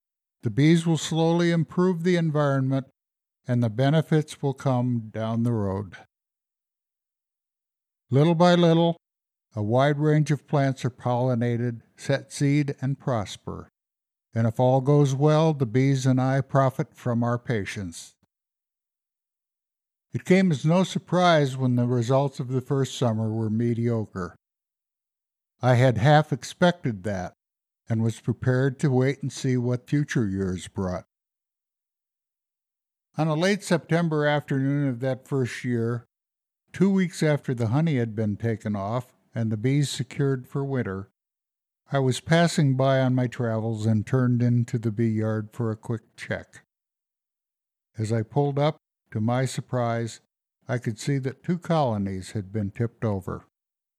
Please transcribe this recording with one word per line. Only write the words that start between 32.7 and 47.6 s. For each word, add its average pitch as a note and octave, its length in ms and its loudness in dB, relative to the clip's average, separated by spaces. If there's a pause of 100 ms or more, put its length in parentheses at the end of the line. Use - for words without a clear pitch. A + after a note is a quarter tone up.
On D#3 100 0
a D#3 60 0
late F#3+ 280 0
September D#3+ 640 0
afternoon C#3+ 640 0
of A#2+ 120 -4
that C3 280 -6
first C3 340 -2
year, A#2 440 -2 (640)
two F#3+ 160 2
weeks F#3+ 340 0
after D3 300 0
the A#2 140 -2
honey D3 300 0
had A2 200 -2
been G#2+ 200 -2
taken A2 380 -4
off G#2 340 -6 (260)
and A2+ 160 -2
the A2 60 -2
bees C3+ 320 0
secured C3+ 580 -4
for C#3+ 160 -8
winter, G#2+ 460 -4 (840)
I C#3 100 0
was C3 200 0
passing D#3+ 560 2
by C3+ 240 2
on B2+ 140 2
my B2+ 120 0
travels A2 600 -4
and A2 200 2
turned B2 360 2
into A#2+ 360 0
the A2 140 -4
bee A2+ 160 0
yard G#2+ 460 -2
for A2+ 160 -4
a G#2+ 60 -6
quick - 260 -8 (140)
check. - 460 -12 (1400)